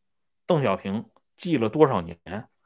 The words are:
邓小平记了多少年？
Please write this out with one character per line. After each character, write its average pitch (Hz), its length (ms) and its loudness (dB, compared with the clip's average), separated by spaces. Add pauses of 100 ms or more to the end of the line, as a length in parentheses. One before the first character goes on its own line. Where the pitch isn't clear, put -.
(480)
邓 156 160 2
小 98 140 2
平 101 300 -6 (280)
记 170 220 -2
了 113 100 2
多 151 180 4
少 120 160 0
年？ 87 460 -12 (180)